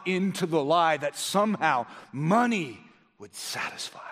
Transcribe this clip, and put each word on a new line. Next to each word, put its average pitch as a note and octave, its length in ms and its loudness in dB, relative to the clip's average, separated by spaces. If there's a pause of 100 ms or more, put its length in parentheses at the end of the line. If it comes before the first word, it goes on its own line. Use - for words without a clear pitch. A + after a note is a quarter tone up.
into F#3 400 0
the D#3+ 160 2
lie D#3+ 340 4
that C#3+ 200 -4
somehow E3+ 720 2 (260)
money E3+ 680 0 (400)
would G#2 160 -18
satisfy. - 680 -10 (120)